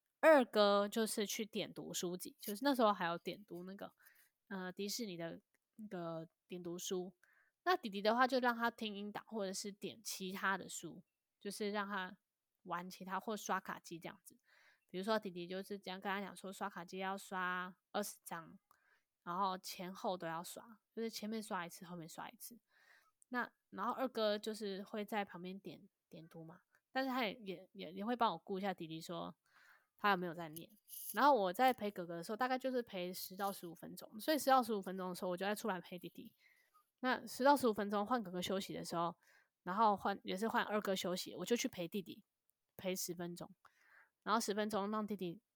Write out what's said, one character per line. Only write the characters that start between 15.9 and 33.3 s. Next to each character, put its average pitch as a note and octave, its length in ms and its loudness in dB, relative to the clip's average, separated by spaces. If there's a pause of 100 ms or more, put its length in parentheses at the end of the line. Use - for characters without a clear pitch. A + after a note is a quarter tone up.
样 F#3+ 100 -10
跟 G3+ 80 -4
他 G3 100 0
讲 F#3 160 -8
说， F#3+ 160 -10
刷 G3 160 -6
卡 F3+ 160 -8
机 F#3 140 -10
要 F#3+ 180 -2
刷 F#3 560 -4 (200)
二 G#3 100 0
十 - 220 -6
张， E3 340 -10 (680)
然 F3 140 -2
后 F#3+ 200 2
前 F#3+ 360 -8
后 F#3+ 240 -2
都 F3 100 -4
要 E3 160 -4
刷， A3 340 -14 (140)
就 A3+ 100 -6
是 A3+ 80 -2
前 G#3+ 200 -6
面 A3 120 -4
刷 F#3 240 -4
一 F3 40 -8
次， - 160 -14
后 F3 100 -10
面 E3 120 -10
刷 D#3+ 220 -10
一 - 60 -16
次。 - 240 -14 (720)
那， A#3+ 200 -2 (200)
然 G3 160 -4
后 A#3+ 80 0
二 B3+ 140 0
哥 G#3+ 300 2
就 G#3+ 160 -4
是 G#3 300 -4
会 G#3 200 -6
在 G3+ 200 0
旁 F3 180 -10
边 F#3 180 -8
点， F3 220 -12 (280)
点 E3 180 -16
读 E3 160 -14
嘛， E3+ 160 -16 (320)
但 C4 120 0
是 C4+ 60 0
他 B3 140 2
也， G3+ 120 2
也， F#3+ 360 -10
也， F#3 220 -10
也 G3 120 -4
会 B3 100 0
帮 A3+ 180 4
我 E3 40 -4
顾 F#3+ 220 -4
一 - 20 -6
下 G3 120 0
弟 F3 120 -6
弟 D#3+ 140 -8
说 E3+ 340 -8 (640)
他 G#3 140 6
有 F#3 60 6
没 F3 100 -2
有 D#3+ 60 -6
在 E3 160 -8
念。 D#3+ 200 -14 (440)
然 A3+ 120 6
后 C#4+ 80 12
我 F#3+ 180 6
在 B3+ 220 6
陪 G#3 160 -2
哥 F3+ 160 -6
哥 E3+ 100 -6
的 E3+ 80 -4
时 A3+ 80 -6
候， G#3+ 40 -4
大 B3+ 120 0
概 B3+ 100 2
就 C4 140 -2
是 B3 100 2
陪 F#3 320 -4
十 - 220 -10